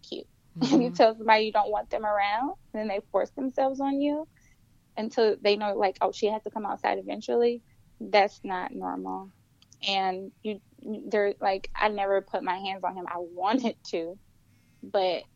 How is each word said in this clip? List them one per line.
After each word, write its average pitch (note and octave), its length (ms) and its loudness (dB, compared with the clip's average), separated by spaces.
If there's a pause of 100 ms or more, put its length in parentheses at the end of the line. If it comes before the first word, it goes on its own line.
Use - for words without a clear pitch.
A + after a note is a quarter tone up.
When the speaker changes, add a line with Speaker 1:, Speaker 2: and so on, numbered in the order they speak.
Speaker 1:
cute. - 220 -10
<laughs> - 280 -20
When C4 220 4
you A#3+ 80 2
Speaker 2:
Mm-hmm. - 60 -6
Speaker 1:
tell A3+ 200 8
somebody A3 300 4
you G#3+ 80 0
don't G#3 180 2
want G#3+ 200 -2
them A3 160 -2
around, G#3 480 0 (180)
and G#3+ 80 -4
then G#3+ 80 -4
they G3+ 120 -2 (120)
force G3+ 180 0
themselves C4+ 480 -2
on C#4 220 0
you D4 260 0 (720)
until A3 460 2
they G#3 140 4
know, G#3 200 -2
like, G3 240 0
"Oh, G3 120 2
she - 160 0
has G#3+ 160 -2
to G#3 60 -8
come G#3+ 140 -6
outside G3+ 320 -2
eventually." A#3 640 0 (400)
That's G3+ 420 2
not F#3 300 -6
normal. F#3+ 580 -8 (560)
And F#3+ 460 -2 (100)
you, G#3 200 -6 (200)
there, G#3 600 -2
like, G3 340 -2
I G#3+ 120 2
never G3 340 0
put F#3+ 200 -6
my F#3 140 -2
hands F#3+ 280 -8
on F3+ 120 -4
him. F3 100 -8
I F3 120 -8
wanted F#3 580 -2 (140)
to, F3 280 -4 (640)
but, F#3+ 420 0 (120)